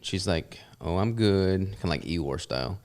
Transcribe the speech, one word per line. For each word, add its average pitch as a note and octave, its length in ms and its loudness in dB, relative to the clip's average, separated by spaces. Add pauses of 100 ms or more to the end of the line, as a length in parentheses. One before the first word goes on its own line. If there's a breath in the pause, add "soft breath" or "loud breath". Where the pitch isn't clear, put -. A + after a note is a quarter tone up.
She's F#2+ 260 -2
like, E2+ 320 0 (220 loud breath)
Oh, E2 160 -2
I'm G#2+ 160 2
good, G2 520 4
kinda F#2+ 220 -6
like D#2+ 160 0
Eeyore D2 360 -2
style. C2 460 -4